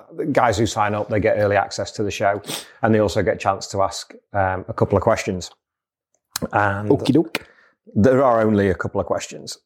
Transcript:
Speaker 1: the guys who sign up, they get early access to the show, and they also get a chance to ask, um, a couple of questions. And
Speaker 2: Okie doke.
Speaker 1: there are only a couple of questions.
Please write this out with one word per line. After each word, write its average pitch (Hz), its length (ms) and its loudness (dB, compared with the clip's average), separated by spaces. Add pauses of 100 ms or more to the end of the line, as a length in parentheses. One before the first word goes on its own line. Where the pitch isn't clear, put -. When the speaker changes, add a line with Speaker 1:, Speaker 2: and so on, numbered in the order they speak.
(140)
Speaker 1:
the 160 120 -8
guys 123 300 2
who 117 100 2
sign 104 280 -2
up, 104 160 -4
they 107 100 0
get 101 180 2
early 101 180 2
access 98 360 -4
to 113 100 -6
the 98 80 -2
show, 101 300 -2 (420)
and 110 120 4
they 107 60 4
also 104 220 0
get 104 120 0
a 90 40 -6
chance 98 300 -4
to 98 140 -2
ask, - 320 -6 (180)
um, 95 360 -2
a 113 40 -8
couple - 240 2
of 95 60 2
questions. 104 480 -2 (1000)
And 104 380 0
Speaker 2:
Okie 127 220 2
doke. - 340 0 (480)
Speaker 1:
there 170 300 4
are 117 160 4
only 101 300 4
a 87 40 0
couple - 260 -4
of 90 60 -4
questions. - 600 -8